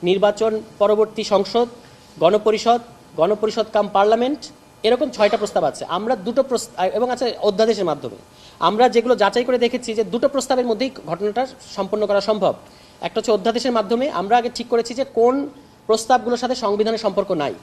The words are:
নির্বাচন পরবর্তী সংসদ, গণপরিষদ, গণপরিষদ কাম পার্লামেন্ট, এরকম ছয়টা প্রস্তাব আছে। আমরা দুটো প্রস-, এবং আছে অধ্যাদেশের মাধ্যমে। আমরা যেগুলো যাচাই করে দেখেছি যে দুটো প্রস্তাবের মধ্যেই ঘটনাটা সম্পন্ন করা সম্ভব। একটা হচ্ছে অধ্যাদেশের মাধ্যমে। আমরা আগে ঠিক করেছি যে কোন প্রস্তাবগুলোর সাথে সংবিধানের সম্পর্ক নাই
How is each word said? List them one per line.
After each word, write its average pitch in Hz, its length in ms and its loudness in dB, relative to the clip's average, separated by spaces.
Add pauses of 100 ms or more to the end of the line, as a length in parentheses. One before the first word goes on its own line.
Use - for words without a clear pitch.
নির্বাচন 208 580 2 (180)
পরবর্তী 214 460 0
সংসদ, 208 440 0 (520)
গণপরিষদ, 214 600 2 (360)
গণপরিষদ 214 560 0
কাম 208 160 2
পার্লামেন্ট, 226 500 2 (440)
এরকম 247 280 2
ছয়টা 214 260 2
প্রস্তাব 202 280 -2
আছে। 139 200 -4
আমরা 214 320 -2
দুটো 226 260 0
প্রস-, 247 400 -2
এবং 214 280 0
আছে 240 300 -4
অধ্যাদেশের 208 440 2
মাধ্যমে। 143 320 -4 (420)
আমরা 214 300 4
যেগুলো 233 280 2
যাচাই 208 280 2
করে 247 140 0
দেখেছি 240 360 -2
যে 220 100 0
দুটো 233 240 -2
প্রস্তাবের 254 380 0
মধ্যেই 240 240 -2 (160)
ঘটনাটা 202 400 -4 (280)
সম্পন্ন 208 320 -2
করা 202 140 2
সম্ভব। 190 340 0 (460)
একটা - 180 -4
হচ্ছে 220 140 0
অধ্যাদেশের 226 400 0
মাধ্যমে। 233 380 0
আমরা 202 260 0
আগে 240 180 0
ঠিক 240 140 -10
করেছি 233 260 -2
যে 262 100 -4 (100)
কোন 254 340 2 (380)
প্রস্তাবগুলোর 240 520 0
সাথে 247 160 -2
সংবিধানের 214 440 0
সম্পর্ক 196 320 -2
নাই 151 320 -2